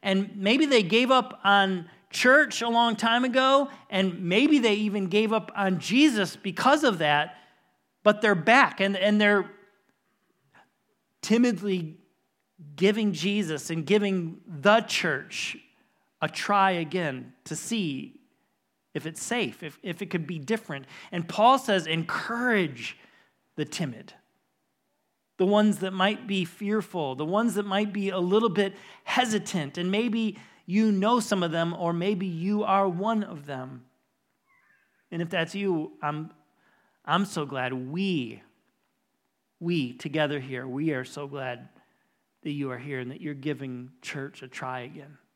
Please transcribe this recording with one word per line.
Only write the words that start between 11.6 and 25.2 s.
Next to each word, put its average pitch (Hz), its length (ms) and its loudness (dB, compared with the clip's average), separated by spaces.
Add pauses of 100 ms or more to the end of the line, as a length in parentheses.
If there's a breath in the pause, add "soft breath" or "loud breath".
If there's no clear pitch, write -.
giving 202 380 2
Jesus 165 580 -2
and 160 140 -4
giving 190 640 0
the 202 340 4
church - 760 -6 (640)
a - 80 -2
try 196 420 2
again 156 600 -4 (120)
to 151 100 -8
see 151 640 -6 (720)
if - 120 -6
it's 160 160 -10
safe, 226 400 -4
if, 156 220 -14
if 175 180 -8
it 190 80 -8
could 170 160 -4
be 165 140 -8
different. 139 460 -6 (260 loud breath)
And 170 160 -6
Paul 254 320 6
says, 196 280 0
Encourage 165 1080 -2 (580 soft breath)
the 151 100 -4
timid, 131 480 -8 (1200)